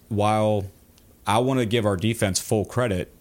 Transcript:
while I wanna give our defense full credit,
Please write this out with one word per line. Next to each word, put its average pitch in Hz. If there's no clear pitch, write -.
while 107
I 107
wanna 127
give 107
our 98
defense 107
full 107
credit, 110